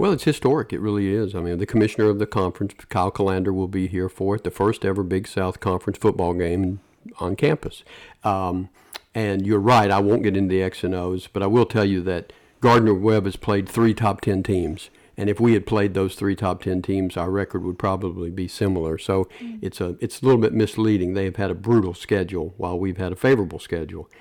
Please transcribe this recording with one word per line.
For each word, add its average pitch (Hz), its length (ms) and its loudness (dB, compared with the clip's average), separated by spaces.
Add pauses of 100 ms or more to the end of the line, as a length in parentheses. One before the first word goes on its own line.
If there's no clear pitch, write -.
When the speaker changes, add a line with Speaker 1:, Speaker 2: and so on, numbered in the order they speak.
Speaker 1:
Well, 202 120 2
it's 143 120 -2
historic. 147 480 0
It 78 80 -4
really 101 340 0
is. 104 200 -2
I 87 60 -4
mean, 87 180 -4
the 101 80 -4
commissioner 107 440 2
of 101 80 0
the 104 80 0
conference, 101 480 -2 (140)
Kyle 95 240 0
Calander, 95 420 0
will 92 140 -2
be 95 180 -2
here 92 220 -4
for 98 260 -2
it, - 100 -6
the 90 60 -4
first 104 340 0
ever 98 200 0
Big 95 240 -2
South 92 320 -4
Conference 92 380 -2
football 92 360 2
game 90 460 -2 (400)
on 90 160 -2
campus. - 480 -2 (400)
Um, 95 440 -2 (460)
and 101 320 0
you're 104 140 4
right, 107 320 6
I 98 80 4
won't 101 240 2
get 98 120 2
into 98 160 2
the 95 100 2
X 92 200 -4
and 92 120 0
O's, 90 340 -4
but 98 140 -4
I 98 40 2
will 113 200 6
tell 110 180 2
you 95 180 0
that 87 300 -4 (280)
Gardner-Webb 110 640 4
has 95 100 -4
played 101 320 -2
three 113 260 4
top 107 260 -2
ten 95 220 0
teams. 90 480 -2 (260)
And 104 140 0
if 101 100 0
we 117 140 6
had 98 100 2
played 104 300 0
those 95 220 0
three 101 200 0
top 90 260 -2
ten 92 200 -2
teams, 95 340 -2
our 87 140 -2
record 95 320 -4
would 90 160 -6
probably 92 520 -4
be 90 180 -6
similar. 85 500 -2
So 95 300 0 (120)
Speaker 2:
Mm. 226 220 -12
Speaker 1:
it's - 180 -8
a, 90 200 -6
it's - 200 -8
a 127 60 2
little 127 140 6
bit 110 120 2
misleading. 107 600 2
They 98 100 -2
have 92 120 -4
had 98 140 -2
a 87 40 -2
brutal 95 400 2
schedule 90 640 -2
while 90 200 -4
we've 92 200 -4
had 92 140 -4
a 92 40 -10
favorable 104 440 2
schedule. 85 500 -8 (100)